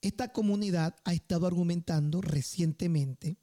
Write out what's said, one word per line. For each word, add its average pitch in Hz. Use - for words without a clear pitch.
Esta 202
comunidad 202
ha 175
estado 175
argumentando 170
recientemente 156